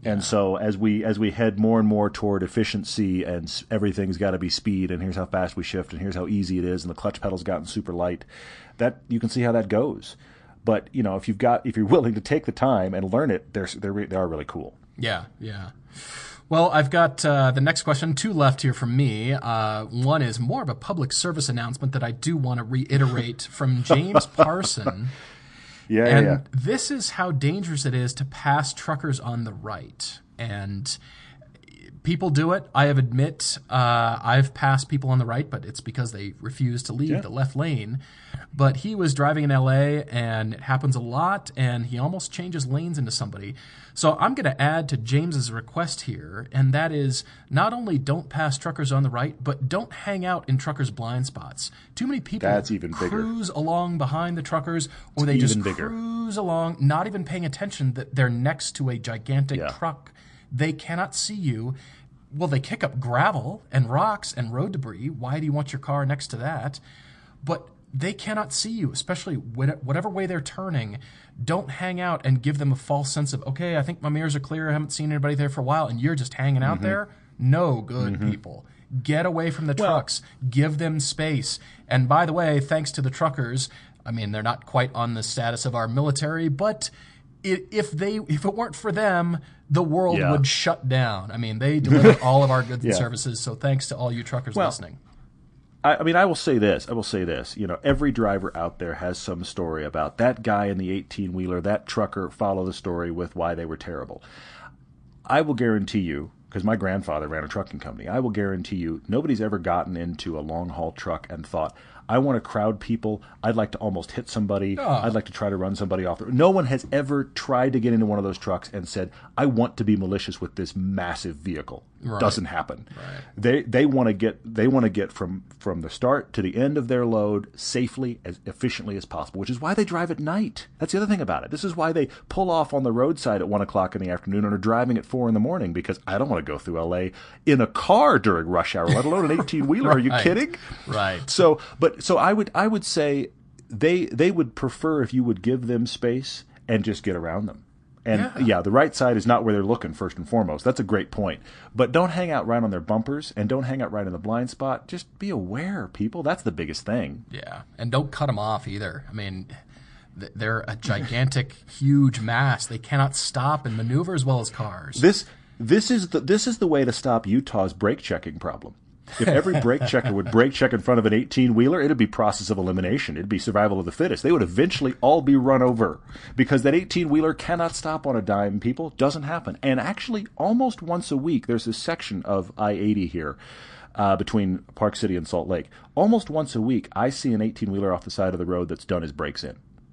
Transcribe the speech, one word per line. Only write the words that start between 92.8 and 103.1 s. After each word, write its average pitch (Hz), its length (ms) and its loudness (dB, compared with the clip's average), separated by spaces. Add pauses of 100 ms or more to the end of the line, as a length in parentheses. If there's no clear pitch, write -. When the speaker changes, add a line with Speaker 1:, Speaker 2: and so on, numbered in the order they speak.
Speaker 1:
and 113 100 4
Speaker 2:
Yeah. 92 60 4
Speaker 1:
services, 120 400 -4
so 113 160 -6
thanks 135 340 0
to - 80 -8
all 123 140 -2
you 117 120 -6
truckers 123 320 -6
Speaker 2:
Well, 185 120 2
Speaker 1:
listening. 95 300 -8 (920)
Speaker 2:
I, 151 120 6
I - 40 -2
mean, 165 120 4
I 185 100 6
will 170 100 2
say 139 220 2
this. 104 320 4
I - 40 -6
will 113 100 -2
say 95 200 -2
this. 76 340 -4
You 104 100 -4
know, 87 160 -6
every 139 280 2
driver 98 440 0
out 85 240 -6
there 85 160 -6
has 90 220 -6
some 90 260 -6
story 80 420 -4
about 73 320 -4
that 117 260 2
guy 104 240 2
in 98 100 -2
the 92 140 -4
eighteen-wheeler, 92 720 -4
that 101 240 -2
trucker. 95 440 -4
Follow 95 360 -2
the 92 80 -4
story 87 380 -6